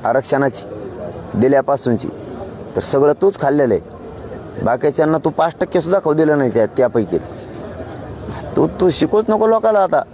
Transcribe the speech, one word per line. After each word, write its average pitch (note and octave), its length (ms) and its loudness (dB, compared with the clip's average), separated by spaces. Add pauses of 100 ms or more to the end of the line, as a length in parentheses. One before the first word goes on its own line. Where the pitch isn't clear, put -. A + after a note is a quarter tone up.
आरक्षणाची C3+ 640 0 (640)
दिल्यापासूनची, C3 760 2 (680)
तर G2 40 0
सगळं D3 320 2 (100)
तूच G3 180 2
खाल्लेलं C#3 340 2
आहे. F2 80 0 (800)
बाकीच्यांना D3+ 560 2
तू D#3+ 120 0
पाच D#3+ 300 0
टक्के F3+ 200 2
सुद्धा F3 180 0
खाऊ D#3 140 0
दिलं D3+ 260 4
नाही B2+ 160 2
त्या, A2 120 4
त्यापैकी. A2 520 0 (1400)
तू, D#3 100 4
तू F3+ 240 2
शिकवूच G#3+ 380 2
नको G#3+ 180 2
लोकाला A3 320 4
आता. E3+ 240 2 (120)